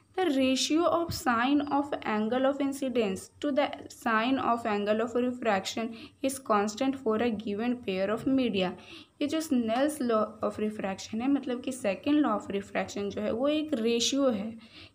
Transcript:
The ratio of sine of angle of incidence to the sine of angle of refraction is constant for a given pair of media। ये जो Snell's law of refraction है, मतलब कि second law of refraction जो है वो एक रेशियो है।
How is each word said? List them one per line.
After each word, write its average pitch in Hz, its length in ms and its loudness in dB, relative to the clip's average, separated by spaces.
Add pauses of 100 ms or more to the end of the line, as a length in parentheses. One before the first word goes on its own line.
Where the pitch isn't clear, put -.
(200)
The 370 80 2
ratio 269 640 4
of 339 240 0
sine 262 460 2 (160)
of 294 140 -2 (220)
angle 226 360 0
of 285 160 0
incidence 247 580 0 (200)
to 294 140 0
the 277 100 4 (260)
sine 240 440 2 (140)
of 233 220 -2
angle 208 320 2
of 233 180 -4
refraction 226 680 0 (360)
is 269 120 -2 (140)
constant 214 520 0
for 214 140 2
a 240 120 2 (120)
given 240 340 -2 (120)
pair 190 280 0
of 226 80 -4 (140)
media। 196 340 2 (500)
ये 294 60 0
जो 311 140 0
Snell's 254 580 0 (120)
law 214 100 4 (220)
of 208 180 -2
refraction 214 600 -4
है, 262 100 -2
मतलब 247 300 0
कि 262 100 -6
second 277 540 2
law 214 140 2
of - 160 -10
refraction 196 540 -4
जो 202 120 -6
है 214 100 0
वो 247 160 0
एक 302 260 0
रेशियो 233 560 2
है। 220 220 -2 (440)